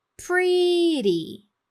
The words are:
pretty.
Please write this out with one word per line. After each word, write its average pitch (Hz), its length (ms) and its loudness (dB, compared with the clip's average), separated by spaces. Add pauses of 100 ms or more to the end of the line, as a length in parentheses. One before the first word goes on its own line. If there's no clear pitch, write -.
(180)
pretty. 349 1300 0 (240)